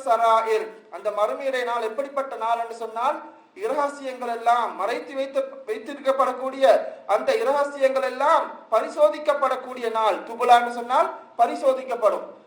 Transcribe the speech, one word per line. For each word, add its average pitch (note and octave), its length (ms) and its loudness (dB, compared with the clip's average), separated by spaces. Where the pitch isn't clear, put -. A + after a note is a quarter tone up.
சராயிர்." A3+ 640 4
அந்த G3+ 200 -6
மறுமையுடைய B3+ 540 -2
நாள் A#3 180 -2
எப்படிப்பட்ட B3+ 540 -6
நாள் A3+ 220 0
என்று A3+ 160 -6
சொன்னால், A#3 460 -4
இரகசியங்கள் B3+ 840 -4
எல்லாம் A#3 400 2
மறைத்து C#4 380 -4
வைத்து, C4+ 260 -2
வைத்திருக்கப்படக்கூடிய C4 960 -2
அந்த B3 260 0
இரகசியங்கள் C4+ 720 0
எல்லாம் C4+ 480 2
பரிசோதிக்கப்படக்கூடிய B3+ 1200 0
நாள். A3 260 2
துபுலான்னு A#3+ 540 4
சொன்னால் B3 380 0
பரிசோதிக்கப்படும். B3+ 880 0